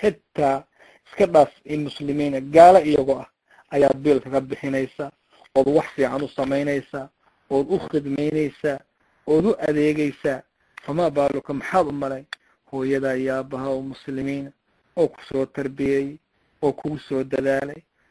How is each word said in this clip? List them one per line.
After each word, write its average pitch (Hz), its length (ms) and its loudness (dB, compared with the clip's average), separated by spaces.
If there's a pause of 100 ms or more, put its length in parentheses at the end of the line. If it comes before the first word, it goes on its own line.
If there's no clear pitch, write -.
Xitaa 143 600 -2 (440)
iska - 180 0
dhaaf 160 260 6 (140)
in 151 220 -6
muslimiina, 143 540 -4
gaalo 165 420 10
iyagoo 139 400 0
ah, - 60 -20 (420)
ayaad 139 260 2
biilka 135 320 0
ka 135 120 -2
bixinaysaa, 135 680 -6 (440)
ood 135 120 4
wax 147 280 2
fiican 131 280 -2
u 135 60 -8
samaynaysaa, 139 800 -4 (400)
ood 139 220 0
u 185 80 0
khidmaynaysaa, 147 1000 -4 (480)
ood 156 180 4
u 226 100 2 (120)
adeegaysaa. 151 720 0 (440)
Famaa 160 240 0
baaluka, 143 440 -2
maxaad 147 340 0
u 143 40 -6
malay 139 320 -6 (480)
hooyada 135 460 -2
iyo 131 180 -2
aabbaha 135 340 -8
oo 135 120 -4
muslimiina, 139 680 -8 (440)
oo 165 120 2
ku - 200 -8
soo 135 180 -2
tarbiyey, 139 720 -4 (440)
oo 143 100 0
kugu 147 280 -6
soo 135 240 -4
dadaalay, 135 580 -4 (300)